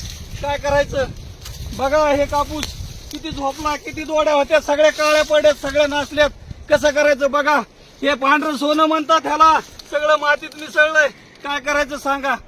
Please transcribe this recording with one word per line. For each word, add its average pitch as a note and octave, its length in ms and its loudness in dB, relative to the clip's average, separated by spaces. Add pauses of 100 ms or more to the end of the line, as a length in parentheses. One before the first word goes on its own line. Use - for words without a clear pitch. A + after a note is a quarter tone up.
(420)
काय C#4+ 160 -4
करायचं? C#4 480 0 (720)
बघा C#4+ 320 2
हे C#4+ 160 2
कापूस C#4+ 400 -2 (460)
किती D#4 200 -12
झोपला, C#4 440 -4
किती D#4 280 -10
दोड्या D4+ 300 0
होत्या, C#4+ 260 2
सगळ्या D4 320 2
काळ्या D4+ 320 2
पडल्यात, D4+ 300 4
सगळ्या C#4+ 340 0
नासल्यात. C#4+ 420 0 (400)
कसं D4 200 4
करायचं C#4+ 420 2
बघा. C#4+ 260 2 (440)
हे C4+ 120 0
पांढरं C#4+ 420 0
सोनं D4+ 300 2
म्हणतात D#4 380 2
ह्याला, D4+ 360 4 (320)
सगळं D4+ 280 2
मातीत D4 300 0 (100)
मिसळलंय. D#4 480 2 (360)
काय C#4+ 160 -4
करायचं C#4+ 380 -2
सांगा. C#4 380 -2 (120)